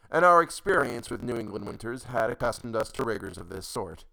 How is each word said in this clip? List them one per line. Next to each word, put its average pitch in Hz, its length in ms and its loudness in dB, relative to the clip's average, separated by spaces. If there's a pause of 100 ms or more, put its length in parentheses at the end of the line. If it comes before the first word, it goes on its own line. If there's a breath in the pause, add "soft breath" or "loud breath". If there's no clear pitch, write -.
and 165 140 4
our 175 180 10
experience 139 680 0
with 123 120 -6
New 123 140 -2
England 107 300 -6
winters 120 400 -8
had 117 240 0
accustomed 120 460 -2
us 107 180 -2
to 131 100 -2
rigors 95 340 -4
of 87 120 -12
this 95 180 -10
sort. 92 460 -8